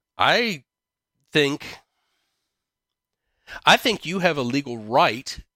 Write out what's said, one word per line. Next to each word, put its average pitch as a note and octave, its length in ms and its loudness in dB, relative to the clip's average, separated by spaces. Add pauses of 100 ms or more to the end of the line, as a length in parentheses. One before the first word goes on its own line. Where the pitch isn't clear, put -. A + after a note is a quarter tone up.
(180)
I E3+ 460 0 (680)
think, C#3+ 460 0 (1900)
I F#3 120 6
think G#3+ 260 -2
you E3+ 160 -6
have E3+ 180 0
a C#3+ 40 -2
legal B2 380 -4
right A#2+ 640 0 (120)